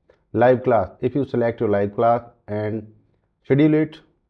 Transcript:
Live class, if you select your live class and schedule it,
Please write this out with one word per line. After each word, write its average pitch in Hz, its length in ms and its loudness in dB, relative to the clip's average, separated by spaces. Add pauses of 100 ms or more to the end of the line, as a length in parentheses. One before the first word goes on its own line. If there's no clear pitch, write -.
(340)
Live 120 280 2
class, 110 280 0 (100)
if 123 140 -4
you 139 100 -2
select 117 340 -4
your 113 120 -2
live 101 260 -2
class 117 260 2 (240)
and 107 400 -8 (580)
schedule 151 300 2
it, 156 240 -2 (320)